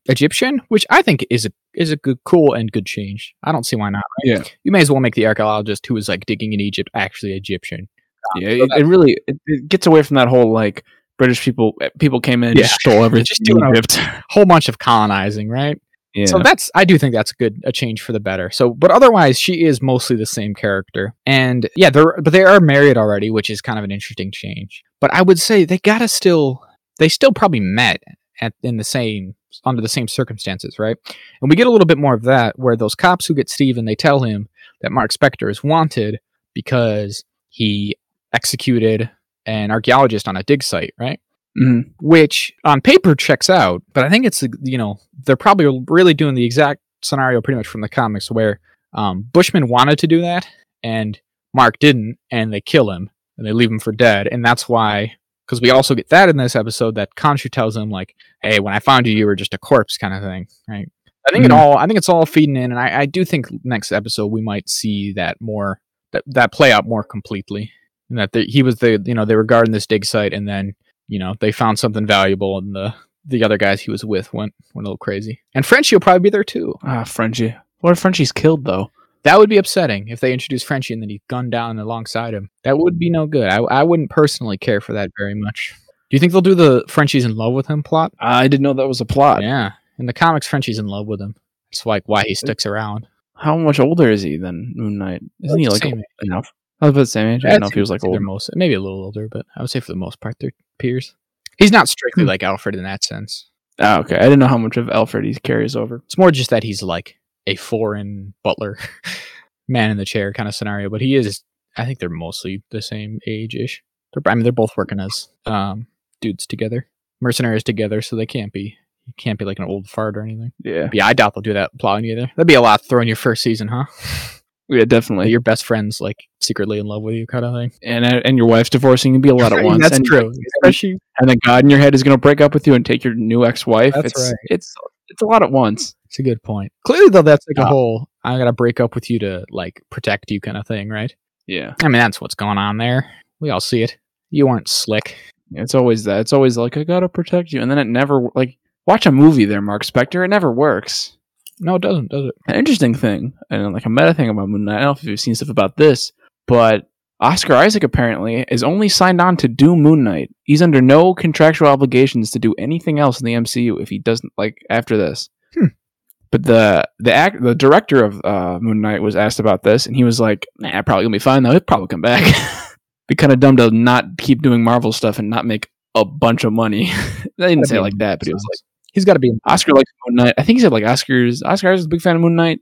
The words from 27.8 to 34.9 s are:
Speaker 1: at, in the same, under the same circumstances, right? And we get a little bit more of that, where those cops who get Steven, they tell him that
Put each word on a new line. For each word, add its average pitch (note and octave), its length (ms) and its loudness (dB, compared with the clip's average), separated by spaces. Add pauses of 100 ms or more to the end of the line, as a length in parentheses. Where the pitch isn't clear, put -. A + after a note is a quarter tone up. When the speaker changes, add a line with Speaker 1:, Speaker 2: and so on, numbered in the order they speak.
Speaker 1:
at, A2+ 200 -6
in B2 140 -4
the A2 80 -6
same, G#2 520 -6 (280)
under B2+ 180 -2
the A2 60 -4
same A#2 220 -4
circumstances, - 680 -8
right? A2 180 -4 (440)
And C3 80 0
we D#3 60 6
get A#3+ 120 2
a B3 40 2
little G3+ 160 4
bit D#3+ 100 4
more C#3 160 2
of A2 100 -4
that, B2 360 0
where B2 160 0
those A2 180 -2
cops F3+ 320 0
who E3 100 -2
get C#3 140 -4
Steven, B2 360 -2
they A2 100 -4
tell C#3+ 240 2
him G#2+ 300 -4 (320)
that - 100 -6